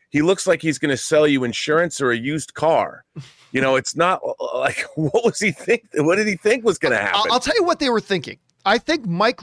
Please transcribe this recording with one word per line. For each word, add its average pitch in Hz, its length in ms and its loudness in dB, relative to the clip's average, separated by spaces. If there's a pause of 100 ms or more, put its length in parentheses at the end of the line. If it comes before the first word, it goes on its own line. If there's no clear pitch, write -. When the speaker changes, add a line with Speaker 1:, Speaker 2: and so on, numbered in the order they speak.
(100)
Speaker 1:
he 143 100 0
looks 180 260 2
like 170 140 2
he's 156 160 -2
gonna 139 200 -2
sell 151 300 2
you 139 180 2
insurance 151 560 -2
or 131 100 2
a 117 60 2
used 135 380 -6
car. 135 500 0 (480)
You 131 80 0
know, 135 160 2
it's 131 200 -2
not, 175 240 2 (340)
like, 131 340 -2
<laughs> - 80 -20
what 160 280 0
was 226 140 0
he 202 140 0
think-, - 420 -2
what 156 220 2
did 214 100 0
he 208 100 -2
think 220 280 0
was 202 140 2
gonna 131 180 0
Speaker 2:
I'll, 101 60 0
Speaker 1:
happen? 101 300 0
Speaker 2:
I'll 247 80 2
tell 285 140 -2
you 427 100 2
what 339 140 -2
they 277 100 -2
were 226 120 0
thinking. 143 380 -6 (280)
I 208 120 2
think 294 280 -2
Mike 202 360 0